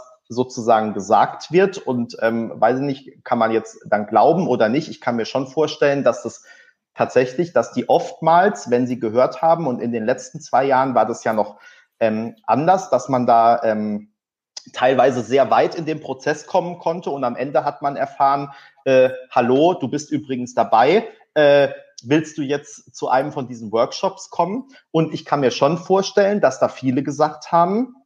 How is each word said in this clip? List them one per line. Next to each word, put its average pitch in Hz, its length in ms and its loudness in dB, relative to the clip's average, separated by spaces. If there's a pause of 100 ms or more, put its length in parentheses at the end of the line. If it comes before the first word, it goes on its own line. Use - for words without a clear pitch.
(300)
sozusagen 113 640 0
gesagt 104 580 0
wird 190 280 2
und, 120 420 -6
ähm, 113 320 -2
weiß 117 240 2
ich 139 80 -4
nicht, - 400 -10
kann 120 140 -2
man 113 120 2
jetzt - 360 -4
dann 104 180 -2
glauben 135 420 4
oder 117 220 2
nicht. 151 200 -2
Ich - 120 -16
kann 120 140 -2
mir 110 100 -4
schon 139 220 -4
vorstellen, 147 560 0
dass 120 180 0
das - 220 -12 (500)
tatsächlich, 135 580 0
dass 117 200 0
die - 180 -4
oftmals, 165 800 2
wenn 123 160 2
sie 120 140 -6
gehört 117 420 0
haben, 165 240 2
und 123 160 -4
in 117 100 -4
den 110 140 -4
letzten 127 340 -4
zwei 131 260 0
Jahren 131 280 2
war 113 140 2
das 117 160 -6
ja 113 100 0
noch, 107 240 -4 (420)
ähm, 110 360 -2 (100)
anders, 165 460 0
dass 127 180 0
man 123 160 0
da, 117 380 4
ähm, 107 500 -4 (600)
teilweise 127 480 2
sehr 123 280 2
weit 143 240 2
in 156 140 -8
dem 156 120 -4
Prozess 143 460 -6
kommen 175 320 -4
konnte 175 320 -6
und 139 140 -6
am 123 120 -4
Ende 143 300 -2
hat 147 160 -6
man 143 140 -4
erfahren, 143 560 -2 (340)
äh, 131 240 6 (220)
„Hallo, 135 420 2
du 147 140 -8
bist 147 240 -8
übrigens 123 420 -6
dabei, 123 540 2 (260)
äh, 143 360 6 (340)
willst 151 340 -2
du 151 60 -6
jetzt - 520 -8
zu - 140 -6
einem 139 220 0
von 139 160 -8
diesen 113 240 -14
Workshops 135 580 -2
kommen?“ 196 380 -4 (240)
Und 160 240 0
ich - 100 -12
kann 143 140 -2
mir 131 100 2
schon 156 300 0
vorstellen, 196 600 0
dass - 200 0
da 127 80 2
viele 131 340 -4
gesagt 151 500 -4
haben, 190 440 0 (100)